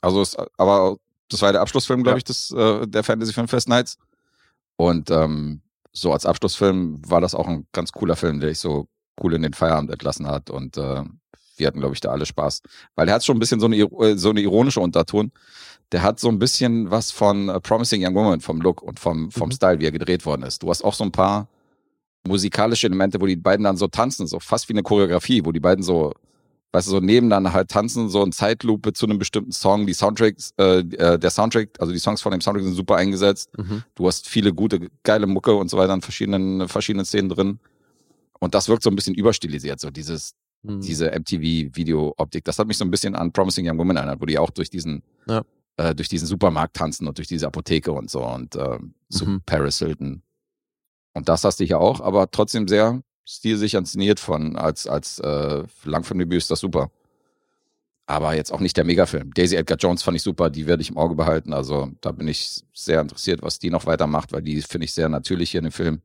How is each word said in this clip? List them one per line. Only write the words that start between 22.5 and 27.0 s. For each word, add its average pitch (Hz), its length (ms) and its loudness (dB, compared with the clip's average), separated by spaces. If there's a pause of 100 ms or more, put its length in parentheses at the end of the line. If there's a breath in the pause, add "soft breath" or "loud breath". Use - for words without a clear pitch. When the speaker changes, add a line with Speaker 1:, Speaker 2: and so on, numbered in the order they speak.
Speaker 1:
Elemente, 95 340 2
wo 98 40 0
die 92 120 2
beiden 98 260 2
dann 98 140 2
so 95 100 0
tanzen, 113 400 -2
so 87 120 -6
fast - 280 -2
wie 117 60 -4
eine 107 100 0
Choreografie, 98 640 4
wo 82 60 0
die 80 100 -2
beiden 92 220 4
so, 82 300 2 (600)
weißt 90 140 2
du, 98 40 -2
so 98 80 4
nebeneinander 101 540 6